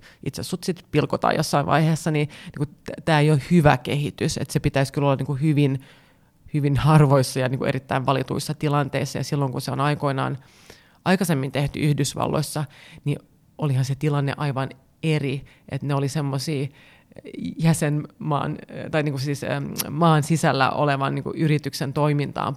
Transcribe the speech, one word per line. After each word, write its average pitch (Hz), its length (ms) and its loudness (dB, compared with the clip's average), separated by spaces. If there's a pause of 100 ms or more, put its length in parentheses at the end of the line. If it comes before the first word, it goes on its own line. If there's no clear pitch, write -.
(260)
itse - 180 -8
sut - 200 -6
sit 175 280 -6
pilkotaan - 440 2
jossain 143 300 0
vaiheessa, 160 460 2
niin, 147 180 0 (160)
niinku - 200 -6 (180)
t-, - 220 -10
tää 156 140 4
ei 147 120 6
ole 139 100 4 (100)
hyvä 147 260 8
kehitys, - 600 -2
että - 140 -6
se - 80 2
pitäisi 139 340 0
kyllä 143 140 0
olla 135 80 4
niinku 139 200 -4
hyvin, 139 460 2 (720)
hyvin 143 240 2
harvoissa 139 640 6
ja 127 100 0
niinku 131 160 -2
erittäin 135 400 -2
valituissa 135 480 -2
tilanteissa, 143 640 -2
ja 131 60 -4
silloin 139 280 -2
kun 135 100 -6
se - 100 -6
on 131 100 -4
aikoinaan 139 560 -2 (680)
aikaisemmin 160 460 0
tehty - 280 -2
Yhdysvalloissa, 147 840 -2 (400)
niin 143 140 -4 (380)
olihan 135 280 0
se 135 100 -4
tilanne 143 420 -2
aivan 135 320 -4 (340)
eri, 143 420 -2 (240)
että 139 180 -6
ne 147 60 0
oli 139 160 0
semmosia 139 580 -4 (920)
jäsenmaan, 151 1000 -2 (340)
tai 156 120 0
niinku 143 160 -2
siis, 139 240 -4
äm, 139 280 -4 (180)
maan 156 340 4
sisällä 143 480 2
olevan 139 440 0
niinku - 200 -6
yrityksen 147 580 -2
toimintaan 147 640 0